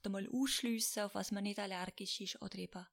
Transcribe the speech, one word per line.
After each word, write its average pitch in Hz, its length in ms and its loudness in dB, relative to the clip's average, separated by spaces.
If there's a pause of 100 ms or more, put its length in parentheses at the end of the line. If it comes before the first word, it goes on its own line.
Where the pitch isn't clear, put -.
mal 196 200 0
ausschliessen, 233 720 2
auf 202 120 -2
was 196 160 0
man 202 120 2
nicht 208 160 0
allergisch 190 640 -2
ist - 200 -4
oder 196 160 -6
eben 180 360 -6